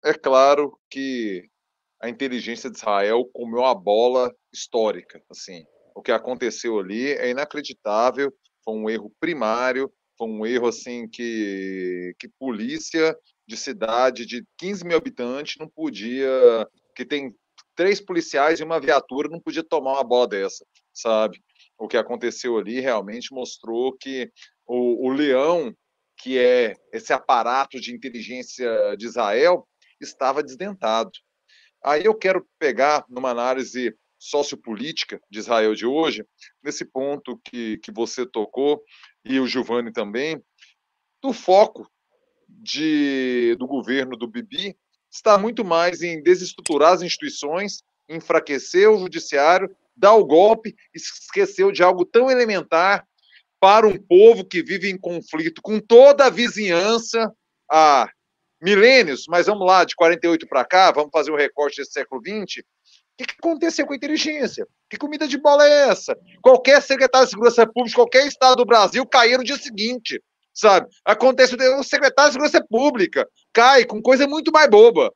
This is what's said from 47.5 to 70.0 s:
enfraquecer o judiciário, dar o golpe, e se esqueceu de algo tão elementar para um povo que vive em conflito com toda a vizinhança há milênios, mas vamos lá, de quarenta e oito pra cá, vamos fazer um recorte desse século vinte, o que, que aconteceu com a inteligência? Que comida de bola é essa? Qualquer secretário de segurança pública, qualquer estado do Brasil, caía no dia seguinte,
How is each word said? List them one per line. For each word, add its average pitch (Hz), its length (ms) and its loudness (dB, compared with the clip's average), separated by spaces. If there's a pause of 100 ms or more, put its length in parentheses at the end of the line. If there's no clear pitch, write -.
enfraquecer 160 840 0
o 214 80 4
judiciário, 165 720 0 (260)
dar 208 180 6
o 208 100 6
golpe, 165 500 4 (200)
e 165 40 -18
se - 140 -16
esqueceu 196 580 -2
de 180 120 -2
algo 180 220 2
tão 254 260 2
elementar 196 760 0 (540)
para 214 260 6
um 190 120 2
povo 190 460 8
que 180 180 -6
vive 185 280 -6
em 185 80 -10
conflito 165 640 -10
com 214 180 -4
toda 269 460 8
a 240 40 4
vizinhança 214 1000 -2 (380)
há 147 380 4 (520)
milênios, 202 680 2
mas 175 180 0
vamos 196 200 -2
lá, 185 180 6
de 165 100 -8
quarenta 170 320 2
e 170 40 2
oito 160 180 -2
pra 127 160 -2
cá, 180 260 4
vamos 143 220 -4
fazer 151 180 -2
um 156 60 -4
recorte 143 400 -2
desse 139 160 -14
século 131 280 -10
vinte, 180 400 -12
o - 40 -20 (540)
que, 254 80 -14
que - 140 -16
aconteceu 330 440 -4
com 302 80 -8
a 277 40 -10
inteligência? 294 680 -6 (240)
Que 208 80 -16
comida 302 300 -8
de 262 100 -6
bola 294 300 6
é 294 220 6
essa? 147 280 -2 (240)
Qualquer 262 400 8
secretário 262 460 2
de - 60 -10
segurança 226 340 4
pública, 233 300 -6
qualquer 247 300 4
estado 254 320 2
do 247 60 4
Brasil, 226 400 2
caía 240 320 4
no 254 60 -2
dia 262 140 -6
seguinte, 226 680 -10 (320)